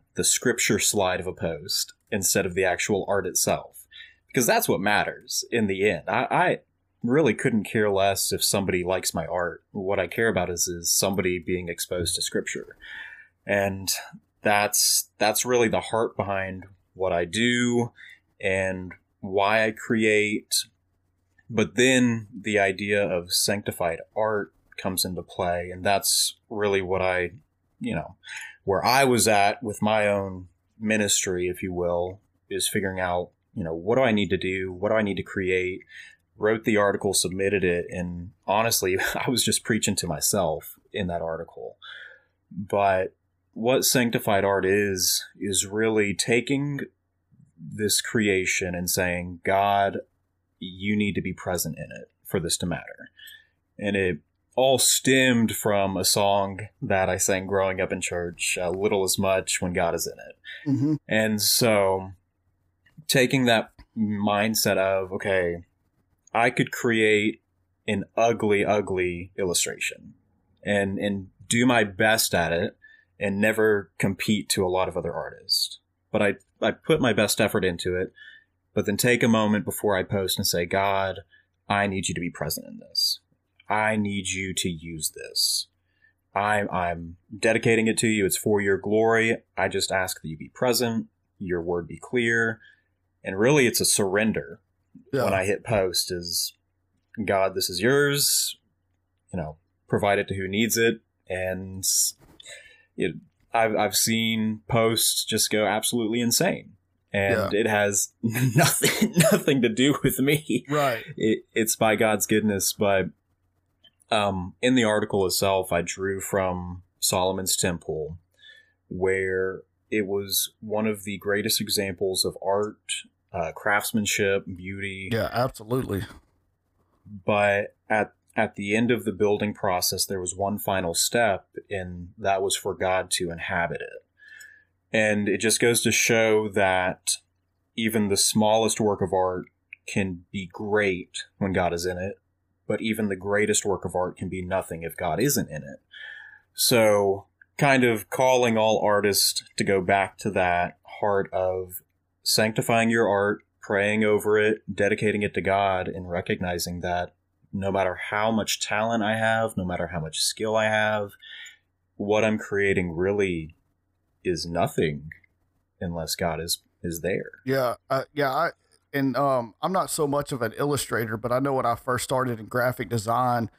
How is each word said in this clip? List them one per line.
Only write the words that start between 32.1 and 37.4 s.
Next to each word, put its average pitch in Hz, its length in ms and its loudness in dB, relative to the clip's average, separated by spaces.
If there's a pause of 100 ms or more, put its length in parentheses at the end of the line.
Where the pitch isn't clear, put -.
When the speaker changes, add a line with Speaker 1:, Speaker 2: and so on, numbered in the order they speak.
Speaker 1:
is 95 180 -2
figuring 95 320 -2
out, 90 300 -2 (240)
you 107 100 -8
know, 82 100 -4
what 87 220 -2
do 131 60 4
I 123 100 4
need 104 200 0
to 95 60 0
do? 95 360 -4
What 92 160 -4
do 110 60 2
I 110 60 4
need 101 160 -2
to 90 60 -8
create? 92 560 -2 (580)
Wrote 110 280 0
the 113 120 2
article, 101 360 2
submitted 95 500 0